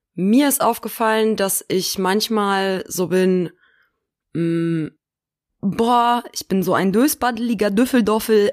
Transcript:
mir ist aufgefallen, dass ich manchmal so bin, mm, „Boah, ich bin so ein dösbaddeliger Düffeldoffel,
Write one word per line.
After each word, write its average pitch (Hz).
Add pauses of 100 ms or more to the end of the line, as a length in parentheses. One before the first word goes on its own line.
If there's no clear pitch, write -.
(160)
mir 226
ist -
aufgefallen, 220
dass 196
ich -
manchmal 196
so 180
bin, 185 (800)
mm, 165 (720)
„Boah, 233
ich -
bin 190
so 175
ein 175
dösbaddeliger 233
Düffeldoffel, 214